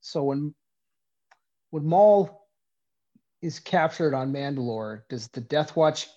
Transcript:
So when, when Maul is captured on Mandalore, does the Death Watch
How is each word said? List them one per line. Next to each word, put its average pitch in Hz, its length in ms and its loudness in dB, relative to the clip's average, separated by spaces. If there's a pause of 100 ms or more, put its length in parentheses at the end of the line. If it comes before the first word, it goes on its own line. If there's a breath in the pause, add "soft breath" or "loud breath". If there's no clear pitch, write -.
So - 240 -6
when, 143 300 -4 (1160)
when 151 160 -6
Maul 196 600 4 (960)
is 160 180 -8
captured 160 560 0
on 135 180 -4
Mandalore, 120 760 -6
does 117 200 -10
the - 120 -12
Death 147 360 -2
Watch 156 300 2 (100)